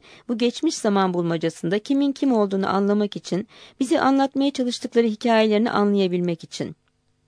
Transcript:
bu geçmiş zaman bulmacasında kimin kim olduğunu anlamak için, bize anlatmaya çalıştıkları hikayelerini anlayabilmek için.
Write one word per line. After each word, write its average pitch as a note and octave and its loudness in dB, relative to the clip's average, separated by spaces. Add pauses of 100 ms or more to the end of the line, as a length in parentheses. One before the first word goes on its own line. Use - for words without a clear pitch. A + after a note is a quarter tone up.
(280)
bu A#3+ -4
geçmiş B3 0
zaman G3 0
bulmacasında E3+ -2
kimin C#4 0
kim C4+ 0
olduğunu G3 0
anlamak G3+ 0
için, F#3+ -6 (320)
bize C4+ 0
anlatmaya C4+ 2
çalıştıkları A#3+ -2
hikayelerini A3 2
anlayabilmek F#3 0
için. - -10 (520)